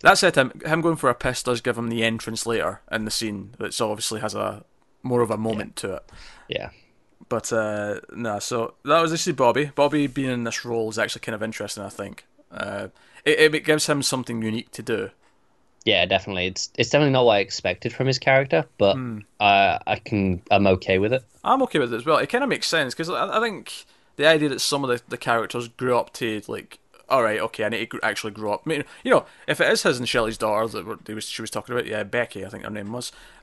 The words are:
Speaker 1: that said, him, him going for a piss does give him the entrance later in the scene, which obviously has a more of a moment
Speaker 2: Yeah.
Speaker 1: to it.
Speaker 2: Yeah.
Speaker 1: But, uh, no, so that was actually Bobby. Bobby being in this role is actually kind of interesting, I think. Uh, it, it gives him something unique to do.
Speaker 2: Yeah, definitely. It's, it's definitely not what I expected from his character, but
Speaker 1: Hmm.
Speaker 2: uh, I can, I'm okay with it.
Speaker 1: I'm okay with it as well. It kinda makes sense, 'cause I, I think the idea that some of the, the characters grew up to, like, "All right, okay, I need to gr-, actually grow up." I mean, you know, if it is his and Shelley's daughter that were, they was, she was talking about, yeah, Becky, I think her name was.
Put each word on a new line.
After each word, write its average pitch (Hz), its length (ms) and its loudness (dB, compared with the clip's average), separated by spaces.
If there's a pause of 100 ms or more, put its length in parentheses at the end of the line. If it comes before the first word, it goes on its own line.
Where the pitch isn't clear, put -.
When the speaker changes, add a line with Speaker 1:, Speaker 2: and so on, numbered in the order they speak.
Speaker 1:
that 185 160 8
said, 180 180 4
him, 131 160 4 (140)
him 160 160 0
going 160 160 2
for 135 120 2
a 120 60 2
piss - 280 -4
does 120 180 -2
give 120 160 -2
him 117 100 -4
the 117 160 0
entrance 113 420 -2
later 101 360 -2 (100)
in 110 140 -4
the 107 60 -6
scene, 104 460 -6
which 104 220 -6
obviously 107 400 -2
has 101 160 -4
a 104 300 -6 (360)
more 123 200 2
of 113 100 0
a 107 60 -2
moment 107 440 -4
Speaker 2:
Yeah. 101 80 -6
Speaker 1:
to 92 60 -6
it. - 160 -14 (380)
Speaker 2:
Yeah. - 200 -6 (600)
Speaker 1:
But, 113 240 -2
uh, 104 480 -2 (120)
no, 107 260 -4
so 117 340 -4 (100)
that 151 180 4
was 165 120 2
actually 170 200 -2
Bobby. 135 420 2
Bobby 143 320 2
being 131 240 -4
in 120 120 -4
this 113 220 -6
role 117 240 -2
is 110 100 -4
actually - 220 -2
kind 113 140 -6
of 104 80 -6
interesting, 107 400 -6
I 98 60 -8
think. - 360 -12 (260)
Uh, 101 380 -8 (340)
it, 151 320 6
it - 80 -2
gives 156 240 2
him 143 160 2
something 120 380 -4
unique 110 300 -4
to - 120 -12
do. 104 280 -4 (720)
Speaker 2:
Yeah, 95 220 4
definitely. 95 420 0
It's, - 300 -6
it's 123 120 2
definitely 147 240 4
not 127 120 6
what 110 120 6
I - 20 4
expected 98 540 -4
from 127 120 -2
his 131 140 0
character, 139 460 4 (120)
but 98 180 6
Speaker 1:
Hmm. 123 240 -6 (200)
Speaker 2:
uh, 98 480 6
I 104 100 0
can, 95 440 0 (100)
I'm 101 160 6
okay 95 320 4
with 104 140 0
it. 131 100 -2 (200)
Speaker 1:
I'm 254 200 4
okay 202 160 0
with 123 140 0
it 110 40 -2
as 120 80 -10
well. 151 120 4
It 127 120 0
kinda 262 160 -2
makes 160 220 -2
sense, 143 260 0
'cause 165 160 -6
I, 180 280 -2
I - 40 0
think 208 440 -8 (300)
the 143 120 2
idea 151 220 6
that 131 120 -4
some 143 220 -2
of 131 80 -2
the, 123 160 -2
the 127 100 -8
characters 117 520 -2
grew 123 280 0
up - 160 -2
to, 110 340 -6
like, - 300 -12 (320)
"All 131 140 4
right, 107 160 0
okay, 113 240 -4
I 107 60 0
need 110 100 -2
to 110 80 -4
gr-, - 180 -10
actually 107 280 -4
grow 104 200 -4
up." - 120 -4
I 156 40 -4
mean, 147 140 -4 (200)
you 254 60 0
know, 202 160 6 (220)
if 147 120 0
it 151 120 4
is 220 100 2
his 151 160 2
and 123 100 -6
Shelley's 113 300 0
daughter 110 300 0
that 98 180 -10
were, 101 180 -10
they 107 120 -10
was, 107 120 -10
she - 140 -10
was 110 80 -10
talking - 240 -8
about, 120 140 -2
yeah, 107 160 -4
Becky, 104 420 -6
I 95 40 -12
think 107 140 -14
her - 60 -10
name 104 240 -10
was. 123 180 -10 (320)